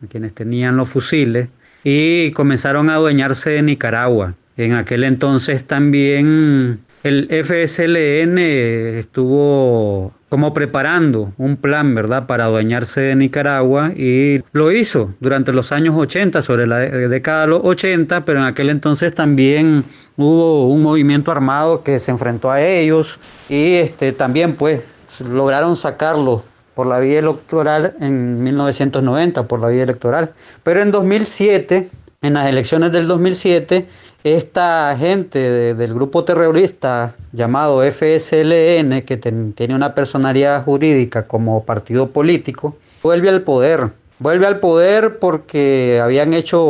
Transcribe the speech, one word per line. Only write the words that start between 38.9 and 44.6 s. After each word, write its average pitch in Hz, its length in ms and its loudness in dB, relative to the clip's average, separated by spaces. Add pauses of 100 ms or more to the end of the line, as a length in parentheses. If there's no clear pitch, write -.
que 127 120 -6
ten-, 113 360 -6
tiene 120 240 -4
una 139 180 -2
personalidad 135 680 0
jurídica 139 640 0
como 110 360 -2
partido 120 440 -2
político, 147 680 -2 (280)
vuelve 170 240 2
al 185 140 2
poder. 135 480 2 (280)
Vuelve 175 300 2
al 202 100 -2
poder 202 600 2